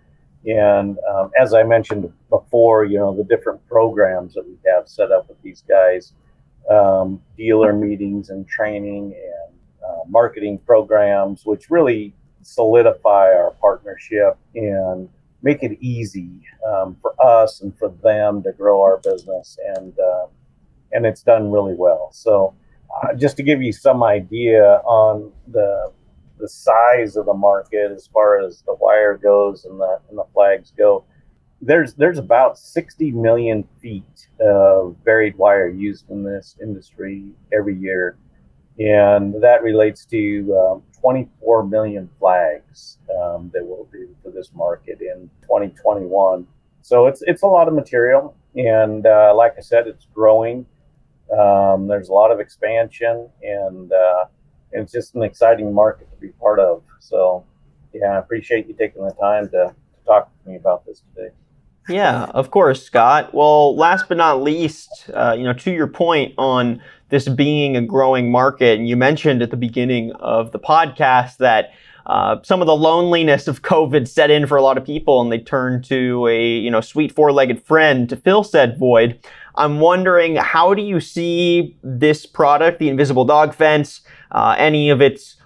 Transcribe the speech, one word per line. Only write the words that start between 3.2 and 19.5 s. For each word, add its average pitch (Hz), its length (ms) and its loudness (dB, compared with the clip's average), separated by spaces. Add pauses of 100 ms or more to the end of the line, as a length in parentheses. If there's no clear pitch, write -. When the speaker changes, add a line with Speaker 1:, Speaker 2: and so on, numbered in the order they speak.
Speaker 1:
different 110 440 -4
programs 95 680 -2
that 95 100 -12
we - 120 -20 (100)
have 90 220 0
set 95 240 -4
up 92 160 0
with - 140 -20
these 92 260 -20
guys, 92 440 2 (560)
um, 98 540 2 (140)
dealer 110 360 2
meetings 101 580 -6
and 95 180 -16
training 101 680 -10
and, 87 400 -18 (320)
uh, 85 220 -12
marketing 104 580 -2
programs, 101 800 0
which 107 240 -6
really 123 440 -2 (280)
solidify 110 880 2
our 87 280 0
partnership 101 760 -2 (180)
and 95 540 -6 (340)
make 143 200 -2
it 113 180 -8
easy, 98 600 -12 (260)
um, 95 340 -6
for - 220 -8
us 113 400 2
and 98 160 -14
for 104 120 -6 (120)
them 104 400 0
to 95 100 -8
grow 101 300 0
our 95 160 4
business. 95 600 -8 (180)